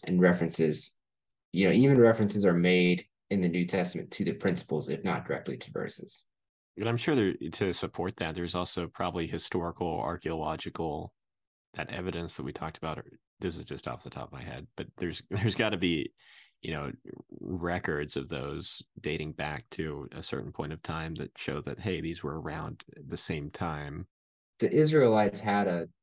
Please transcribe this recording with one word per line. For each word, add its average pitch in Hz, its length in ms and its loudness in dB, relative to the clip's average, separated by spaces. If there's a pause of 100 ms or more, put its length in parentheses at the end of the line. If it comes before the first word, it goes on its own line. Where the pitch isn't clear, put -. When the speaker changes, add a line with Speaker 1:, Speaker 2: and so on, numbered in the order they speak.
Speaker 1:
and 90 140 4
references. 82 800 4 (560)
You 92 140 6
know, - 60 6
even 135 260 8
references 107 460 6
are 90 80 8
made 90 520 6 (240)
in 101 120 2
the 90 80 4
New 87 160 2
Testament 90 460 -2
to - 140 -2
the - 80 0
principles, - 560 -2
if 76 140 -4
not - 240 -2
directly 67 300 -4
to - 140 -14
verses. - 520 -8 (540)
Speaker 2:
And 104 100 -2
I'm 120 100 2
sure 147 180 2
there, 101 180 6 (200)
to 92 200 0
support - 440 -2
that, 80 180 -2
there's 87 200 -4
also 87 320 -2
probably 87 400 -2
historical, 82 720 -4
archaeological, 80 1120 -4 (600)
that - 180 -6
evidence 85 460 -6
that - 60 -8
we 69 100 -6
talked 80 240 -8
about. - 260 -6 (360)
This 87 180 -6
is 76 80 -12
just - 220 -10
off 62 160 -10
the - 60 -16
top - 180 -10
of - 60 -18
my 65 100 -12
head, - 320 -12
but - 120 -8 (100)
there's, 85 280 -4
<laughs> - 40 -18
there's 101 260 0
gotta 107 220 2
be, 85 340 0 (500)
you - 120 -6
know, 73 180 -6 (480)
records 82 800 -2
of 69 120 -6
those 71 520 -6 (200)
dating 78 320 -4
back 73 380 -6
to 73 440 -6
a - 80 -10
certain - 280 -6
point 76 220 -6
of 78 80 -12
time 80 340 -6
that - 220 -8
show 73 240 -6
that, 71 180 -8
hey, 92 220 -2
these 82 220 -6
were 76 180 -6
around - 420 -8 (240)
the - 100 -8
same 73 340 -4
time. 76 560 -6 (520)
Speaker 1:
The - 120 2
Israelites 120 680 6
had 101 280 2
a 85 200 0 (160)